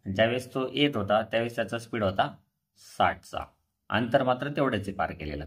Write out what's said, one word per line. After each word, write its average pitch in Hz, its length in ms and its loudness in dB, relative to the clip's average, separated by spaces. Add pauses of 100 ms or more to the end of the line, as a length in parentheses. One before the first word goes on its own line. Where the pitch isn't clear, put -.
(140)
ज्यावेळेस 117 400 2
तो 131 180 -2
येत 139 240 2
होता, 104 260 2
त्यावेळेस 117 340 -2
त्याचा 113 220 -2
स्पीड 113 240 -6
होता 104 320 0 (420)
साठचा. - 680 -2 (420)
अंतर 120 340 2
मात्र 127 260 0
तेवढंच 127 400 0
आहे 98 40 -4
पार 85 200 -2
केलेलं, 76 340 -8